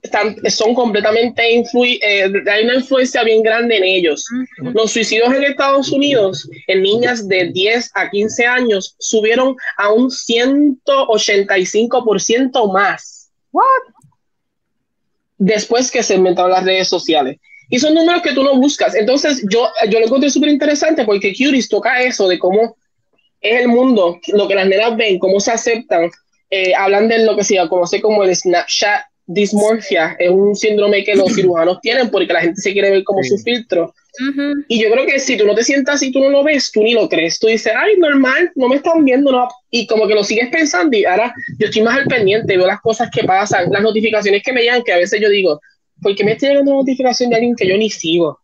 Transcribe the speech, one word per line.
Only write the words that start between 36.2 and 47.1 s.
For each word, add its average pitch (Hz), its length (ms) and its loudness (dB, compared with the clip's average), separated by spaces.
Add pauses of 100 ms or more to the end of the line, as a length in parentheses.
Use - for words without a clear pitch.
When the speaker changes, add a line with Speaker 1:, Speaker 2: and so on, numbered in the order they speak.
Speaker 1:
no 269 80 4
lo 277 160 2
ves, 294 260 0
tú 214 140 0
ni 233 100 2
lo 208 140 2
crees. 165 320 -2
Tú 220 80 2
dices, 220 280 0
"Ay, 381 220 2
normal, 294 560 2
no 254 140 0
me 269 80 2
están 330 280 2
viendo", 262 280 2
no. 247 160 0 (220)
Y 233 180 -4
como 220 180 2
que 214 80 0
lo 208 80 2
sigues 226 280 -2
pensando 320 460 0
y 196 80 2
ahora 214 300 0 (240)
yo 208 80 0
estoy 214 160 0
más 233 160 2
al 277 80 -2
pendiente, 208 500 0
veo 185 100 4
las 202 140 -2
cosas 226 300 -2
que 226 140 -4
pasan, 190 480 0
las 202 100 0
notificaciones 214 600 0
que 262 80 -4
me 254 100 0
llegan, 240 220 0
que 208 80 -2
a 175 60 2
veces 202 220 0
yo 214 80 2
digo, 185 320 0 (400)
"¿Por 202 140 -2
qué 202 80 -4
me 214 100 2
está 247 140 -2
llegando 277 240 2
una 277 120 2
notificación 254 480 0